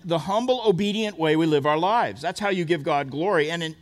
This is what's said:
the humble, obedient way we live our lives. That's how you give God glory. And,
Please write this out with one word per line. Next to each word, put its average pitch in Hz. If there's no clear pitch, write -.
the 165
humble, 233
obedient 208
way 156
we 160
live 151
our 151
lives. 170
That's 175
how 208
you 185
give 160
God 143
glory. 160
And, 165